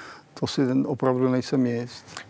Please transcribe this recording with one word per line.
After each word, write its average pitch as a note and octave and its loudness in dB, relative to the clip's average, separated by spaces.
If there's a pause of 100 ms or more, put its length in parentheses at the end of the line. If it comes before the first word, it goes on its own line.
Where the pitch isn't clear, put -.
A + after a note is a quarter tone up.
(340)
To - -4
si - 0 (240)
opravdu B2+ 2
nejsem B2+ 2
jist. A#2+ -4 (240)